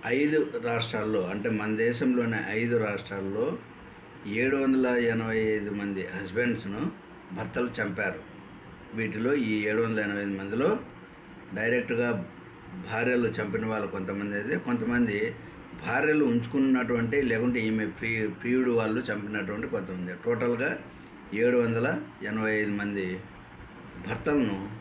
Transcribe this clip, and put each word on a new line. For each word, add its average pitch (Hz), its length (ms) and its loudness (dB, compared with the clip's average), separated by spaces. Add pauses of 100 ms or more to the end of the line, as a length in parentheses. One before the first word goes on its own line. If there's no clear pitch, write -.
ఐదు 147 440 4 (140)
రాష్ట్రాల్లో, 107 640 0
అంటే 104 220 -2
మన 107 260 0
దేశంలోని 120 600 2 (120)
ఐదు 117 280 2
రాష్ట్రాల్లో 104 800 0 (680)
ఏడు 123 300 2
వందల 131 300 4
ఎనభై 113 520 4
ఐదు 107 320 2
మంది 101 360 -2
హస్బెండ్స్‌ను 101 840 -2 (400)
భర్తలు 117 380 -2 (120)
చంపారు. 98 380 -2 (760)
వీటిలో 113 400 0
ఈ 107 340 2
ఏడు 110 140 4
వందల 113 180 0
ఎనభై 101 200 0
ఐదు 101 180 -2
మందిలో 123 400 2 (760)
డైరెక్ట్గా 117 720 0 (680)
భార్యలు 120 360 4
చంపిన 107 380 -2
వాళ్ళు 107 200 0
కొంతమంది 98 480 -4
అయితే, 110 220 -2
కొంతమంది 117 800 2 (520)
భార్యలు 147 380 4
ఉంచుకున్నటువంటి, 123 1000 4
లేకుంటే 120 380 2
ఈమె 110 260 2
ప్రి-, 110 440 -2
ప్రియుడు 123 400 2
వాళ్ళు 110 300 4
చంపినటువంటి 104 680 -4
కొంతమంది. 90 460 -4 (120)
టోటల్గా 120 540 0 (560)
ఏడు 120 220 6
వందల 120 440 2 (220)
ఎనభై 107 300 0
ఐదు 104 180 2
మంది 101 500 -2 (880)
భర్తలను 113 600 0 (120)